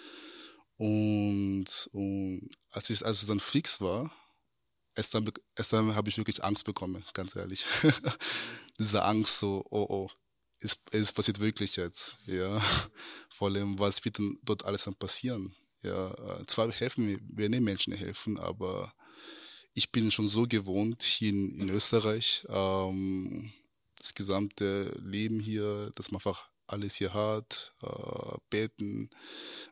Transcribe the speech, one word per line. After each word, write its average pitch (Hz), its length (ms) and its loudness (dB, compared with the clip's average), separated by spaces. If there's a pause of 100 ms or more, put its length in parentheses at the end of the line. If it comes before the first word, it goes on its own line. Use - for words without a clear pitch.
(760)
Und, 104 1160 0
und 98 560 -6 (220)
als - 200 2
es, 107 120 4
als 110 200 4
es 104 60 4
dann 104 120 2
fix - 400 4
war, 104 300 -4 (840)
erst - 200 4
dann 110 100 0
be-, 110 80 -6 (240)
erst - 160 2
dann 110 220 4
habe 104 140 -2
ich 101 100 -4
wirklich - 260 -4
Angst 104 200 2
bekommen, 95 400 -8 (100)
ganz 92 220 -8
ehrlich. 95 280 -6 (180)
<laughs> - 960 -2
Diese 104 260 2
Angst 107 340 10
so, 98 320 0
„Oh, 104 180 -2
oh, 98 220 -4 (480)
es, - 200 6 (120)
es 107 220 4
passiert 104 280 6
wirklich 104 360 -2
jetzt“, - 400 -2 (100)
ja. 95 340 -2 (340)
<laughs> - 360 -16
Vor - 180 -4
allem, 101 300 -4
was 101 260 4
wird 107 140 -6
denn 101 260 -4
dort 104 200 -4
alles 101 200 0
dann 95 120 -10
passieren? 98 580 0 (280)
Ja, 95 280 -6
äh, 95 360 -12
zwar 113 260 4
helfen 120 340 -4
wir, 98 160 -4
wir 104 260 -4
den 120 160 0
Menschen 98 300 -2
helfen, 95 440 -6
aber 92 540 -6 (840)
ich - 180 0
bin 113 180 2
schon 107 160 2
so 107 200 4
gewohnt 107 560 0
hier - 280 4
in, 98 200 -2 (100)
in 98 100 -4
Österreich, 107 800 4
ähm, 95 1040 -4 (460)
das - 160 2
gesamte 98 680 -4 (180)
Leben 107 360 -4
hier, 104 560 -6
dass - 160 -4
man - 80 -8
einfach - 320 -6 (160)
alles 104 300 -2
hier 98 180 -2
hat, 107 580 -2 (100)
äh, - 540 -10 (140)
Beten, 107 600 -4 (600)